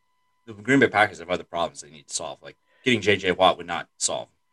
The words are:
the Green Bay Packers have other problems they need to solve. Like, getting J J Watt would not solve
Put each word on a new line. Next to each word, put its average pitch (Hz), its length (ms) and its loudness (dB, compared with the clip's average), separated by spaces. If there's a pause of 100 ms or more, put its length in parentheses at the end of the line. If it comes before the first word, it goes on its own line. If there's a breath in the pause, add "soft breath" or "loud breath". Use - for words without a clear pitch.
(460)
the 113 80 -16
Green 120 260 2
Bay 117 100 6
Packers 101 300 2
have 85 120 -10
other 82 140 -2
problems 85 360 -4
they 73 80 -20
need 76 180 -20
to - 60 -16
solve. 71 300 -10
Like, - 140 -20 (260)
getting 120 180 2
J 101 160 2
J 92 140 -2
Watt 90 260 4
would 85 100 -14
not 85 200 -8 (100)
solve 65 300 -6 (260)